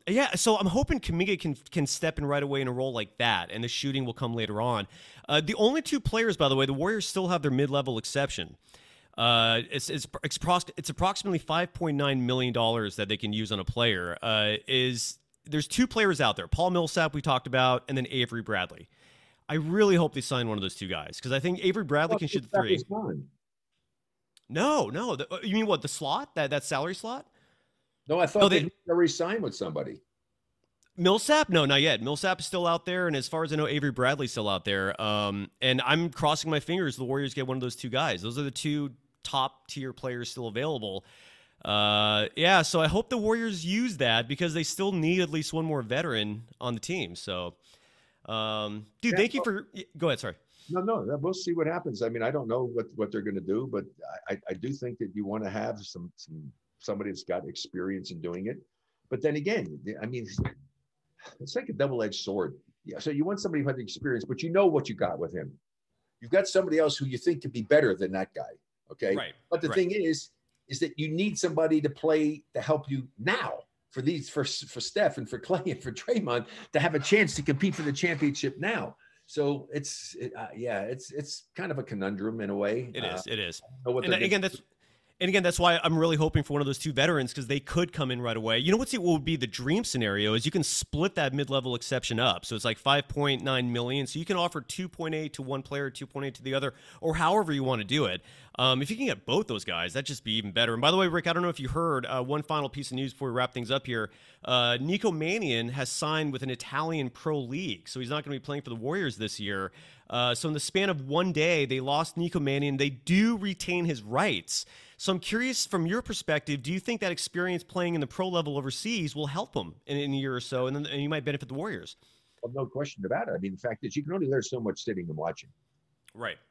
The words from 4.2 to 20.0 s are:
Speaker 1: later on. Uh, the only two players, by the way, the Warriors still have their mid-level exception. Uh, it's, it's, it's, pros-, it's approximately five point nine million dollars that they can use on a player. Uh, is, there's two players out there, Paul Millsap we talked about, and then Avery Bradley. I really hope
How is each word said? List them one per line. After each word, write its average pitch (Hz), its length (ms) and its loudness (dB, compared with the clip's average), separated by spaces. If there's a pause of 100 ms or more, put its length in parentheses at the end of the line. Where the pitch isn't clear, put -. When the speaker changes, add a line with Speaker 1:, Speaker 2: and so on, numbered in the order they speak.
Speaker 1:
later 107 260 -2
on. 113 280 0 (400)
Uh, 147 120 4
the 160 140 -2
only 247 260 4
two 285 200 -2
players, 220 360 2
by 143 120 4
the 135 80 4
way, 135 100 4
the 135 60 0
Warriors 185 340 0
still 190 220 0
have 175 140 2
their 143 100 2
mid-level 135 460 2
exception. 131 580 -4 (600)
Uh, 117 540 4
it's, 143 200 -4
it's, 143 160 -4 (160)
it's, - 160 -4
pros-, 175 260 2 (120)
it's - 140 -6
approximately 185 500 0
five 170 320 0
point 156 240 -2
nine 139 280 2
million 127 280 2
dollars 113 440 2
that 101 120 -2
they 107 80 0
can 107 160 -4
use 107 180 -2
on 104 80 0
a 92 60 -4
player. 98 580 0
Uh, 107 320 2 (140)
is, 127 500 0 (260)
there's 151 220 -2
two 247 220 2
players 196 320 2
out 113 160 4
there, 87 100 -6
Paul 180 240 2
Millsap 165 440 2
we 143 80 -2
talked 135 260 0
about, 127 400 4
and 135 100 -2
then 127 120 -2
Avery 120 320 -2
Bradley. 92 460 -4 (600)
I 147 60 -2
really 180 420 6
hope 165 180 4